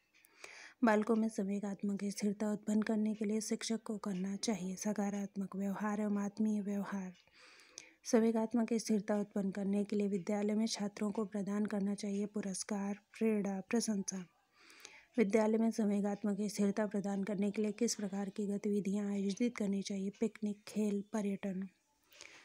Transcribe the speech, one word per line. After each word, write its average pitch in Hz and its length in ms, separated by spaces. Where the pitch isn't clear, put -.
बालकों 214 320
में 220 120
संवेगात्मक 202 760
स्थिरता 208 480
उत्पन्न 214 300
करने 214 320
के 214 100
लिए 214 160
शिक्षक 220 420
को 214 160
करना 196 380
चाहिए 185 400
सकारात्मक 202 800
व्यवहार 202 440
एवं 208 180
आत्मीय 208 420
व्यवहार। 196 520
संवेगात्मक 226 680
स्थिरता 214 480
उत्पन्न 202 300
करने 202 340
के 202 120
लिए 202 120
विद्यालय 208 460
में 220 120
छात्रों 208 460
को 220 120
प्रदान 202 420
करना 202 280
चाहिए 202 320
पुरस्कार, 202 720
प्रेरणा, 202 420
प्रशंसा। 196 640
विद्यालय 220 400
में 226 120
संवेगात्मक 202 720
स्थिरता 208 460
प्रदान 196 380
करने 202 260
के 214 120
लिए 214 100
किस 220 220
प्रकार 196 340
की 208 180
गतिविधियां 202 600
आयोजित 202 500
करनी 196 260
चाहिए? 196 280
पिकनिक, 208 360
खेल, 208 340
पर्यटन। 196 560